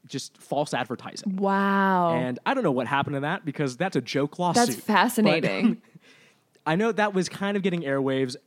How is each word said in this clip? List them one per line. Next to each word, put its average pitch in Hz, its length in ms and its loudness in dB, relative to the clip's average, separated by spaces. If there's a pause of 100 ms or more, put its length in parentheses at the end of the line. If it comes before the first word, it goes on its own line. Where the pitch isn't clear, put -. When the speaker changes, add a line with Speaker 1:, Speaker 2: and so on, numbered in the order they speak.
Speaker 1:
just - 320 -10
false - 340 -4
advertising. - 600 -6
Speaker 2:
Wow. 196 800 2
Speaker 1:
And 127 320 -2
I 262 80 2
don't 262 80 0
know 165 80 2
what 123 160 0
happened 139 280 0
to 135 60 -2
that 156 240 -4
because 135 320 -4
that's 180 200 -4
a 135 40 2
joke 143 380 -4
lawsuit. 180 300 2
Speaker 2:
That's 233 120 -6
fascinating. 196 920 2
Speaker 1:
But - 260 -16 (300)
<laughs> - 360 -16
I 156 100 2
know 220 160 2
that 208 200 0
was 185 160 0
kind 202 280 -4
of 185 80 -2
getting 175 180 0
airwaves 135 540 0 (100)